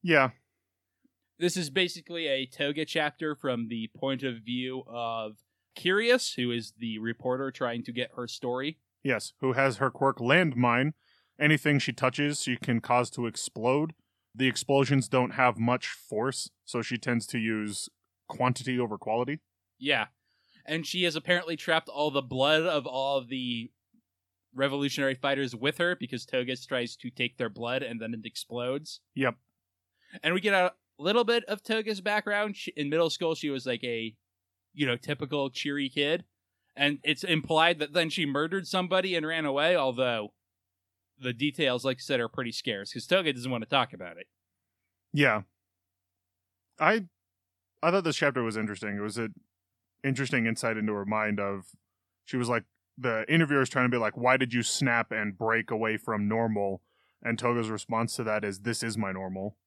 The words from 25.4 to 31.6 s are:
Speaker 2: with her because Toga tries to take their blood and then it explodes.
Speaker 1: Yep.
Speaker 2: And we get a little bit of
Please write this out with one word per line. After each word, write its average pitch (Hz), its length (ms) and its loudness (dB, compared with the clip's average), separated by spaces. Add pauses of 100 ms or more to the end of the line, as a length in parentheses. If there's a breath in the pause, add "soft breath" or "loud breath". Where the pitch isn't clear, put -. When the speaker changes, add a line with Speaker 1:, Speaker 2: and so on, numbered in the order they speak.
Speaker 2:
with 131 220 -2
her 175 180 0
because 123 300 -8
Toga 127 320 -2
tries 127 400 -4
to 123 120 -12
take 123 280 -4
their 117 120 -2
blood 117 340 -4
and 117 180 -8
then 113 120 -8
it 117 120 -10
explodes. 127 720 -8 (160)
Speaker 1:
Yep. 127 200 2 (840 loud breath)
Speaker 2:
And 160 120 2
we 196 80 0
get 202 120 2
a 180 200 4 (240)
little 208 260 2
bit 233 220 2
of 202 180 -6